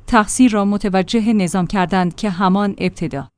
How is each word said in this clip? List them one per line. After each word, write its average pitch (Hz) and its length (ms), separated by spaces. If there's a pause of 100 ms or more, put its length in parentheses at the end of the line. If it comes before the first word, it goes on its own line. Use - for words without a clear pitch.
تقصیر 233 460
را 208 120
متوجه 202 680
نظام 180 340
کردند 180 480
که 208 160
همان 196 480
ابتدا 165 600